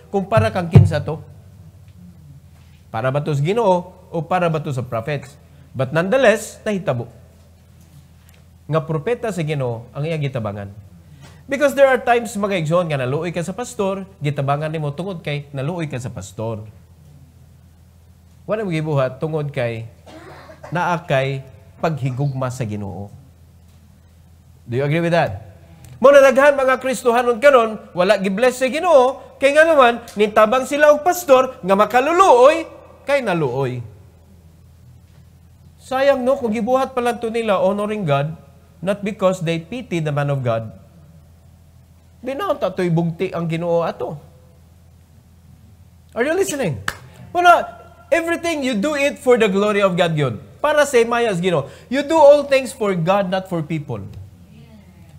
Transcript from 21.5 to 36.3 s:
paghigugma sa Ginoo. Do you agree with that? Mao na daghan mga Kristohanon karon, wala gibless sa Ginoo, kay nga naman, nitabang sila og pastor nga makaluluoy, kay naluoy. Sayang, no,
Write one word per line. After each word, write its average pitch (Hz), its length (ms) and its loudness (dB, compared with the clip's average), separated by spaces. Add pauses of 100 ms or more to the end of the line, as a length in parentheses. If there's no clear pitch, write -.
paghigugma 131 720 -4
sa 123 160 -6
Ginoo. 101 460 -10 (1500)
Do 117 80 -8
you 131 80 0
agree 156 220 0
with 170 100 0
that? 131 400 -2 (480)
Mao 262 80 10
na 285 80 8
daghan 269 400 6
mga 262 240 0
Kristohanon 240 560 0
karon, 226 400 4 (160)
wala 196 240 2
gibless 208 400 0
sa 262 80 0
Ginoo, 269 560 2 (160)
kay 277 160 2
nga 302 80 8
naman, 269 400 4 (160)
nitabang 214 480 2
sila 294 240 4
og 294 160 2
pastor 262 560 2
nga 185 160 0
makaluluoy, 285 880 4 (400)
kay 277 160 0
naluoy. 135 640 -4 (1900)
Sayang, 262 480 0
no, 269 80 2